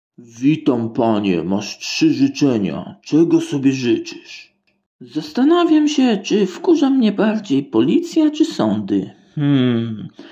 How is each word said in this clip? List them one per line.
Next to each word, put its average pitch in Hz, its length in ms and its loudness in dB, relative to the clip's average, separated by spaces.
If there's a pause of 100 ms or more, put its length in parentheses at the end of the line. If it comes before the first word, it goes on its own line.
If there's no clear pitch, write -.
(180)
„Witam, 120 760 -2
panie, 104 520 0
masz 101 340 -6
trzy - 360 0
życzenia. 120 920 -2
Czego 160 360 2
sobie 135 320 0
życzysz?” - 840 -4 (460)
„Zastanawiam 302 880 2
się, 254 360 2
czy 202 220 2
wkurza 294 440 2
mnie 240 220 2
bardziej 202 500 0
policja, 254 680 0
czy 302 140 2
sądy. 104 680 -2 (200)
Hmm, 123 760 0 (240)